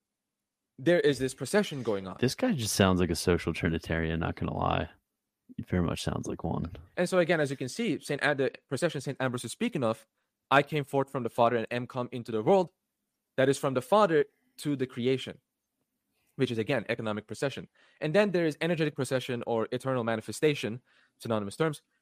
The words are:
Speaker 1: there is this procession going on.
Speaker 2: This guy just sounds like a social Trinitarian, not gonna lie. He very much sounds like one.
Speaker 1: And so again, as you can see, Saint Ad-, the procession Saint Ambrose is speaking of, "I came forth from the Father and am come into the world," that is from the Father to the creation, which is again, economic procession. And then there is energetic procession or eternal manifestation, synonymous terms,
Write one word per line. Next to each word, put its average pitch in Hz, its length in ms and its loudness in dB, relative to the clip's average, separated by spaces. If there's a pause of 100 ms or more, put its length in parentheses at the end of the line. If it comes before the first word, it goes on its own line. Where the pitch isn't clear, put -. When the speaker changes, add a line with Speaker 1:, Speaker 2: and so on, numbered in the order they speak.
(800)
Speaker 1:
there 165 200 4
is 139 200 2
this 131 160 -2
procession 147 480 -2
going 101 240 -2
on. 92 120 -10
Speaker 2:
This 123 160 2
guy 254 180 0
just 117 220 -2
sounds 92 240 6
like 87 120 2
a 85 40 0
social 85 380 2
Trinitarian, 82 680 -2
not 87 140 -2
gonna - 220 -6
lie. - 320 0 (680)
He - 80 -8
very 90 200 0
much - 180 -2
sounds - 260 -4
like - 160 -10
one. - 280 -4 (260)
Speaker 1:
And 180 100 0
so 185 120 0
again, 165 200 2
as 139 120 0
you 135 60 -8
can 131 120 -6
see, 214 300 -2
Saint - 240 -6
Ad-, 143 160 2
the 131 120 2 (180)
procession 151 320 -2
Saint 135 180 -8
Ambrose 123 260 -4
is 113 60 -8
speaking 208 320 -4
of, 113 220 0 (440)
"I 139 140 8
came 147 220 -4
forth 135 260 -2
from 131 120 -4
the 113 60 -2
Father 120 280 4
and 113 120 -2
am 123 160 -4
come 123 260 -8
into 120 200 -10
the 110 100 -2
world," 107 280 4 (680)
that 135 120 4
is 135 100 2
from 135 160 -2
the 123 60 0
Father 165 440 4 (320)
to 147 180 -4
the 127 120 -2
creation, 123 500 -2 (1000)
which 131 120 2
is 120 80 -4
again, 110 320 0
economic 110 380 -4
procession. 110 400 -6 (340)
And 151 140 -2
then 208 160 4
there 170 160 2
is 151 140 -2
energetic 160 340 0
procession 127 500 -4
or 113 260 0
eternal 127 320 -2
manifestation, 113 800 -2 (380)
synonymous 107 360 -4
terms, 160 260 -2 (200)